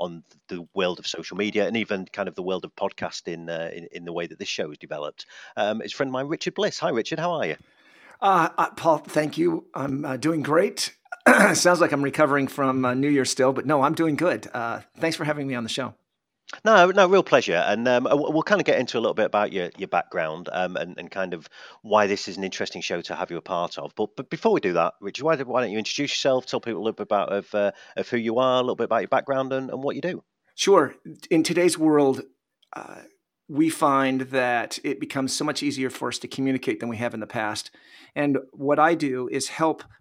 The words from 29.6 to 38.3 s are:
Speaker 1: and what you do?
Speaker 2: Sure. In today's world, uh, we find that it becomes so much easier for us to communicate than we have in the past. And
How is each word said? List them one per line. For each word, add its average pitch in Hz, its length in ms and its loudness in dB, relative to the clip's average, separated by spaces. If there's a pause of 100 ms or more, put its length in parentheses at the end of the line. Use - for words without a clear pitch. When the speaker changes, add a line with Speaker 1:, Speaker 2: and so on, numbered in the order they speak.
Speaker 1:
and 131 120 -6
what 139 140 -4
you 143 60 -8
do? 170 200 -6 (320)
Speaker 2:
Sure. 180 400 4 (360)
In 165 120 6
today's 170 340 2
world, 147 460 4 (520)
uh, - 260 -14 (460)
we 156 220 2
find 135 540 2
that 123 640 0
it 139 140 -2
becomes 135 380 -4
so 156 80 -4
much 151 180 -4
easier 131 280 -2
for 123 180 -6
us 120 100 -4
to - 80 -10
communicate 131 540 -2
than 117 80 -6
we 113 80 -6
have 117 160 -4
in 113 80 -10
the 107 60 -8
past. 107 440 -6 (460)
And 147 220 2 (140)